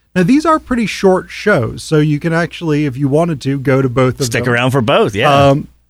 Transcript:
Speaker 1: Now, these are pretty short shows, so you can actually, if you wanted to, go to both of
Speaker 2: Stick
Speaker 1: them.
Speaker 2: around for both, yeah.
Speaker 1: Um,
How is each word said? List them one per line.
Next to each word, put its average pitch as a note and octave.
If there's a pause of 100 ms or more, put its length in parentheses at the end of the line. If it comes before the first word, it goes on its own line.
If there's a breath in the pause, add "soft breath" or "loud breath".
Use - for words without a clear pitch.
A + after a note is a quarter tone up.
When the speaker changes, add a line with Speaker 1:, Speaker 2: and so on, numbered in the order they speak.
(160)
Speaker 1:
Now, F3+
these C4+
are D#4
pretty A#3
short F#3
shows, B2
so D#3
you D3+
can E3
actually, D#3
if B2
you C#3+
wanted D#3
to, C3+
go C3
to C3+
both B2+
of C#3
Speaker 2:
Stick A#2+
Speaker 1:
them. A#2+
Speaker 2:
around B2
for A#2+
both, C#3+
yeah. B2+
Speaker 1:
Um, C#3 (220)